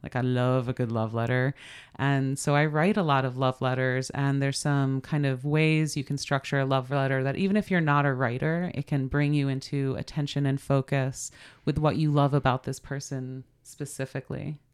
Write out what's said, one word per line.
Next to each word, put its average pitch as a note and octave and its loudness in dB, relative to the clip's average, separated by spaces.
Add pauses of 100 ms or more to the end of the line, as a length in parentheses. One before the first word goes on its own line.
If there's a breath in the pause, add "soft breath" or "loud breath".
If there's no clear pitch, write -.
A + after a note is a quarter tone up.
Like, - -6
I - 0
love B2+ 0
a C3 -4
good B2 -2
love A2 -2
letter. B2+ 0 (400 loud breath)
And C3+ 0
so D3 0
I D3 4
write D#3 2
a G3+ 0
lot C#3 2
of B2+ -4
love C3 0
letters, C3 0
and C#3 0
there's C#3 -2
some C#3 0
kind D3 -2
of C3 -2
ways D#3 2
you C#3 -4
can C#3+ -4
structure C#3 -2
a C3+ 2
love C3+ 0
letter C3+ 0
that C3+ -2
even G3 2
if G#3 0
you're F#3 4
not C#3+ 4
a C#3 2
writer, C3+ 0
it C#3+ -4
can C3+ 0
bring D3 2
you C#3 2
into C3+ -2
attention C#3+ -4
and C#3 0
focus C3+ -2 (320 loud breath)
with D3 0
what D3+ 2
you D3+ 2
love C#3+ 4
about C3 2
this C3 -8
person C3 -10 (160)
specifically. C#3+ -8 (160)